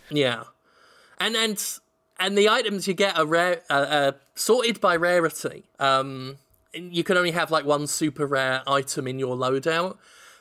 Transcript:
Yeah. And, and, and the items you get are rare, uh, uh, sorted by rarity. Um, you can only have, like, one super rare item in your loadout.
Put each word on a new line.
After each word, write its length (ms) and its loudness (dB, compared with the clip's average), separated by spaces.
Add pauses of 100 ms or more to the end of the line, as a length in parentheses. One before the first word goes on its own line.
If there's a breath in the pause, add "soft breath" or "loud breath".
(120)
Yeah. 320 0 (760 soft breath)
And, 160 -2
and, 440 -2 (400)
and 180 0
the 100 6
items 400 0
you 60 0
get 240 0
are 80 4
rare, 360 2 (100)
uh, 20 2
uh, 380 2 (240)
sorted 440 2
by 160 4
rarity. 680 0 (160)
Um, 580 -2 (380)
you 280 -6
can 140 2
only 140 2
have, 180 -2
like, 160 0
one 220 0
super 400 -2
rare 400 0
item 400 -2
in 100 -6
your 180 -4
loadout. 600 -2 (440 loud breath)